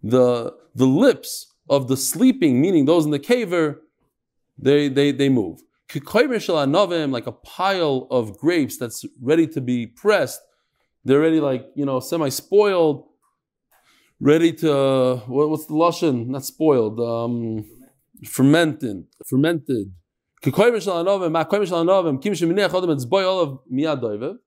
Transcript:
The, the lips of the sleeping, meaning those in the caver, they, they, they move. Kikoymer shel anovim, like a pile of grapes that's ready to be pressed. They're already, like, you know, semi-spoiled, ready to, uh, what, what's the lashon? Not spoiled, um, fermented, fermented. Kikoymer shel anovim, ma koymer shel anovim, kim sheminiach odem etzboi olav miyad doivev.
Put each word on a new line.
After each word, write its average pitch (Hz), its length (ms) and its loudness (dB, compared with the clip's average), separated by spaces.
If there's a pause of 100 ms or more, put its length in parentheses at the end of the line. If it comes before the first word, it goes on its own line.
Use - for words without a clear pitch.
The, 120 520 0 (200)
the 127 120 2
lips 165 640 0 (160)
of 139 180 0
the 135 120 -2
sleeping, 160 640 2
meaning 165 240 2
those 160 180 2
in 151 60 -2
the 147 80 -2
caver, 170 640 -2 (760)
they, 143 320 2
they, 143 240 2
they 135 160 0
move. 104 320 -2 (300)
Kikoymer 226 500 -2
shel 175 160 -2
anovim, 156 560 0
like 117 140 -6
a 117 60 -10
pile 165 800 -4
of 110 280 -4
grapes 151 400 -2
that's 120 260 -10 (160)
ready 156 280 2
to 151 120 -8
be 123 260 -4
pressed. 180 540 -2 (640)
They're 131 160 4
already, 160 200 2
like, 135 340 -4
you 147 100 -4
know, 131 160 -2
semi-spoiled, 165 1040 0 (1120)
ready 160 360 4
to, 156 200 0
uh, 131 420 2 (100)
what, 139 240 0
what's 151 160 -6
the 151 80 -10
lashon? 156 540 0
Not 131 180 -8
spoiled, 120 540 0
um, 117 680 -4 (580)
fermented, 139 800 0 (220)
fermented. 135 680 -2 (500)
Kikoymer 208 400 2
shel 170 220 -2
anovim, 190 260 0
ma 160 140 0
koymer 202 240 -2
shel 170 160 -2
anovim, 170 360 2
kim 208 120 -4
sheminiach 175 380 0
odem 175 260 0
etzboi 135 280 0
olav 175 360 -2 (120)
miyad 143 300 -2
doivev. 117 440 -6